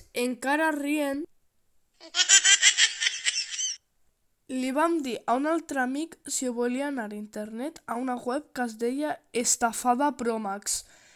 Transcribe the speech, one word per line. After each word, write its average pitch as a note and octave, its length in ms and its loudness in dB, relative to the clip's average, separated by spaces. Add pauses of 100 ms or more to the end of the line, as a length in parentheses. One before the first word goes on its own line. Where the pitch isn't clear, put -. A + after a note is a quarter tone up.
(140)
encara C4 640 0
rient, C#4+ 480 -2 (3250)
li B3+ 220 -2
vam D#4+ 320 2
dir B3 120 -4 (100)
a A3+ 100 2
un C#4+ 140 0
altre D#4+ 320 -2
amic C#4 440 -4
si C4+ 220 -4
volia B3 400 -2
anar A#3+ 240 -6
a G#3 60 -10
internet A3 680 -8
a A#3 120 -6
una B3+ 180 -2
web B3+ 380 -4
que B3+ 100 -4
es A3 140 -6
deia C4+ 400 -2 (160)
Estafada B3 840 2
Promax, A3 680 -4 (320)